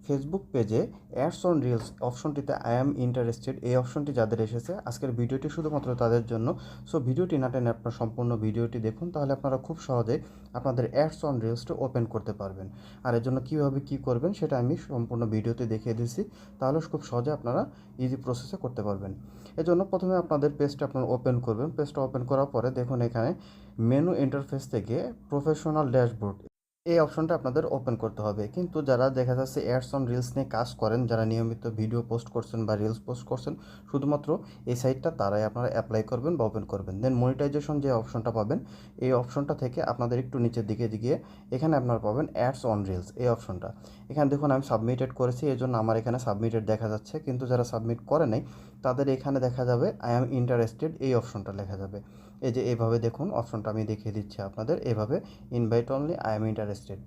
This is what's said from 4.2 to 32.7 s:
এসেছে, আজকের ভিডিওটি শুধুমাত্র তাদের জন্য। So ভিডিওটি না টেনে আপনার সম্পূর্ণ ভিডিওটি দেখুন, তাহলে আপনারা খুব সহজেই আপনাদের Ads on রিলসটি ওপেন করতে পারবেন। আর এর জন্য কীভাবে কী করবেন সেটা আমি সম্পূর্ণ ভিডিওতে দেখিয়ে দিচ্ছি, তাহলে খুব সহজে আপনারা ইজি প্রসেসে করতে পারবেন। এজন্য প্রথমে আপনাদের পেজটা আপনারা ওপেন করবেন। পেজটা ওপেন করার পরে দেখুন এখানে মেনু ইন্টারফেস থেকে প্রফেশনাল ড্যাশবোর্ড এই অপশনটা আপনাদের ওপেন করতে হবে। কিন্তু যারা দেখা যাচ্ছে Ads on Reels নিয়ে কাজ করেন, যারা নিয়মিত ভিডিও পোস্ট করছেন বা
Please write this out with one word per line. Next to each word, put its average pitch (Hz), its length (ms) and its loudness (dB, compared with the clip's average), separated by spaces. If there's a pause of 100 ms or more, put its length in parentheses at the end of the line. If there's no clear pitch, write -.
এসেছে, 117 240 -4 (180)
আজকের 127 300 -4
ভিডিওটি 131 360 0
শুধুমাত্র 151 340 -2 (120)
তাদের 117 300 4
জন্য। 113 160 0 (420)
So 170 60 -2 (120)
ভিডিওটি 170 360 2
না 127 100 0
টেনে 120 220 2
আপনার 117 240 -4
সম্পূর্ণ 120 320 0 (140)
ভিডিওটি 117 320 0 (100)
দেখুন, 170 260 -4
তাহলে 143 240 0
আপনারা 135 200 0 (100)
খুব 160 100 -6 (100)
সহজেই 120 320 2 (380)
আপনাদের 120 280 0 (180)
Ads 156 240 -2
on 139 160 2
রিলসটি 117 300 -2 (120)
ওপেন 123 180 0 (100)
করতে 107 260 -2
পারবেন। 98 280 -8 (380)
আর 120 120 4
এর 117 80 2
জন্য 131 120 2 (100)
কীভাবে 143 400 2
কী 139 80 -2 (120)
করবেন 127 320 2
সেটা 151 220 0
আমি 123 140 2 (160)
সম্পূর্ণ 117 320 -2 (100)
ভিডিওতে 117 300 0 (100)
দেখিয়ে 110 260 -2
দিচ্ছি, 120 220 -2 (380)
তাহলে 135 180 2 (140)
খুব 151 180 -4
সহজে 123 280 0
আপনারা 127 240 0 (420)
ইজি 131 200 0
প্রসেসে 127 400 -4
করতে 117 240 -4
পারবেন। 98 240 -4 (500)
এজন্য 170 200 4 (100)
প্রথমে 185 320 2
আপনাদের 147 360 2
পেজটা 143 280 2
আপনারা 127 180 0 (100)
ওপেন 123 200 2 (100)
করবেন। 117 220 0 (100)
পেজটা 147 300 -2
ওপেন 123 220 -2
করার 139 240 4
পরে 120 160 2 (100)
দেখুন 123 280 0
এখানে 117 220 2 (600)
মেনু 151 220 4 (120)
ইন্টারফেস 139 400 -2 (100)
থেকে 113 220 0 (340)
প্রফেশনাল 151 680 2
ড্যাশবোর্ড 110 440 2 (460)
এই 170 200 6
অপশনটা 160 340 0
আপনাদের 127 260 0 (120)
ওপেন 123 260 0
করতে 104 240 -4
হবে। 104 160 0 (120)
কিন্তু 175 220 -2 (120)
যারা 123 160 6 (120)
দেখা 127 220 2
যাচ্ছে 131 200 -2 (160)
Ads 127 200 -2
on 135 140 0
Reels 123 260 0
নিয়ে 135 200 0
কাজ 120 140 0 (120)
করেন, 113 180 2 (100)
যারা 113 220 2
নিয়মিত 113 320 0 (160)
ভিডিও 113 300 0
পোস্ট 117 260 -2
করছেন 113 320 -4
বা 107 140 2